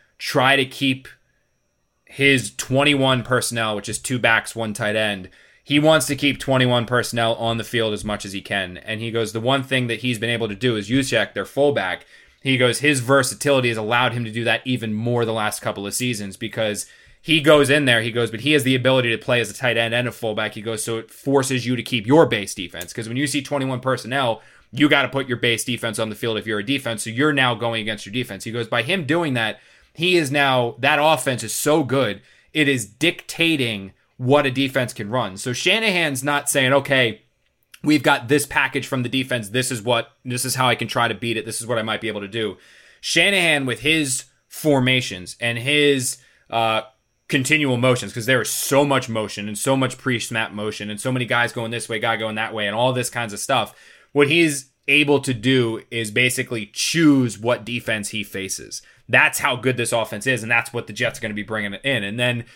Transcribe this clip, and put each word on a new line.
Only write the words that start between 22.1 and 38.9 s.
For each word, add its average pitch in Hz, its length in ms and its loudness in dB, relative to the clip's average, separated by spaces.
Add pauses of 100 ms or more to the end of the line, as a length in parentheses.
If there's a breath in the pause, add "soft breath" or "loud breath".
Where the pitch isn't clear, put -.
base 104 260 -4
defense." 87 400 -10
'Cause 113 140 -8
when 117 100 -6
you 147 80 -2
see 139 160 -2
twenty-one 131 380 -4
personnel, 127 640 -2 (280 soft breath)
you 143 160 4
gotta 139 220 4
put 135 180 -4
your 120 100 -2
base 117 260 0
defense 117 340 -4
on 110 120 -2
the 101 60 -10
field 113 220 -4
if 98 80 -6
you're 107 140 -2
a 104 60 -4
defense. 127 380 -4
So 113 60 -8
you're 143 240 2
now 127 220 2
going 113 260 -2
against 107 240 -6
your 101 80 -14
defense. 110 300 -6
He 117 80 -10
goes, 117 160 -6
"By 117 160 0
him 165 220 -2
doing 156 280 0
that, 110 260 -2 (360 soft breath)
he 180 220 2
is 147 140 0
now, 131 500 2
that 143 200 4
offense 147 420 2
is 107 80 -8
so 151 320 2
good, 113 380 0 (320 soft breath)
it 151 140 4
is 123 180 2
dictating 127 1080 -2 (240)
what 139 280 4
a 131 60 0
defense 131 420 -2
can 104 160 -10
run." 107 280 -2
So 123 140 -6
Shanahan's 175 720 0
not 143 240 0
saying, 131 260 4
"Okay, 135 500 2 (600)
we've 147 200 4
got 135 240 2
this 139 180 4
package 135 400 0
from 131 180 -4